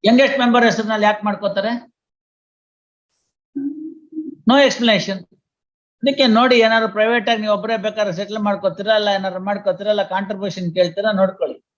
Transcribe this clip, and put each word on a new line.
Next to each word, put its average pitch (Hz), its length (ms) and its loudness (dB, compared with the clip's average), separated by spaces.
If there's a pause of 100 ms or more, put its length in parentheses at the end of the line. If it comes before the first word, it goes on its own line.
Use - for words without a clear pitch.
ಯಂಗೆಸ್ಟ್ 254 340 4
ಮೆಂಬರ್ 240 260 4
ಹೆಸರಿನಲ್ಲಿ 214 400 0
ಯಾಕೆ 208 200 0
ಮಾಡ್ಕೋತಾರೆ? 202 680 -4 (2500)
No 269 180 6
explanation. 196 560 -2 (800)
ಅದಕ್ಕೆ 269 240 2
ನೋಡಿ, 240 320 4
ಏನಾದ್ರು 220 320 2
ಪ್ರೈವೇಟ್ 220 380 0
ಆಗಿ 226 120 0
ನೀವು 214 120 0
ಒಬ್ಬರೇ 220 240 -2
ಬೇಕಾದ್ರೆ 208 380 -4
ಸೆಟಲ್ 202 240 -8
ಮಾಡ್ಕೋತೀರಾ, 202 560 0
ಅಲ್ಲ 208 120 2
ಏನಾದ್ರು 190 320 -2
ಮಾಡ್ಕೋತೀರಾ, 196 500 -4
ಅಲ್ಲ 202 140 0
ಕಾಂಟ್ರಿಬ್ಯೂಷನ್ 190 680 -6
ಕೇಳ್ತೀರಾ, 180 380 0
ನೋಡ್ಕೊಳ್ಳಿ. 190 540 -2 (120)